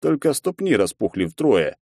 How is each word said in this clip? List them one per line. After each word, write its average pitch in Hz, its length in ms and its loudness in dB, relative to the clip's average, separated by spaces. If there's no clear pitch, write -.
только 156 320 0
ступни 185 420 -2
распухли - 520 -2
втрое. 87 560 0